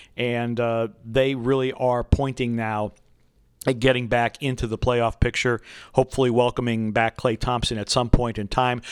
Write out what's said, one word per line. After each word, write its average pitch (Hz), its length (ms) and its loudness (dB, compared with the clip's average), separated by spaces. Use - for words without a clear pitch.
and, 120 460 -2
uh, 113 260 0
they 131 320 2
really 131 380 0
are 123 320 0
pointing 127 500 0
now 110 380 -4
at 127 120 0
getting 123 280 2
back 117 360 0
into 127 240 -2
the 107 100 -4
playoff 117 420 0
picture, 120 400 0
hopefully 131 360 2
welcoming 117 640 0
back 113 260 0
Klay 117 180 0
Thompson 120 440 -2
at 101 100 -6
some 120 220 0
point 120 260 2
in 101 100 -6
time. 123 320 0